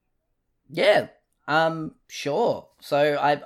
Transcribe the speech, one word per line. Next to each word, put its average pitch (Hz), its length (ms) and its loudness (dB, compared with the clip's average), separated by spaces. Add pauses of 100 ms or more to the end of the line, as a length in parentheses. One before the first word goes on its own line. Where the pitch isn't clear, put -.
(680)
Yeah. 175 420 2 (380)
Um, 160 460 0 (140)
sure. 156 580 -4 (140)
So 147 400 0
I, 143 260 2